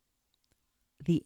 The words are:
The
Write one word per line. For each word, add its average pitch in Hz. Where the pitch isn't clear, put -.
The 165